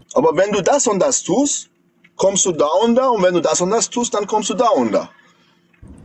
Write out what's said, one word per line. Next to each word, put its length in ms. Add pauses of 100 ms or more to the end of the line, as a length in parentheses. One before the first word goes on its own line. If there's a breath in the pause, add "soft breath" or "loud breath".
(140)
Aber 240
wenn 140
du 100
das 260
und 120
das 240
tust, 460 (460)
kommst 300
du 60
da 160
und 280
da. 140
Und 140
wenn 120
du 60
das 200
und 100
das 180
tust, 240
dann 140
kommst 220
du 60
da 140
und 240
da.“ 160 (960 soft breath)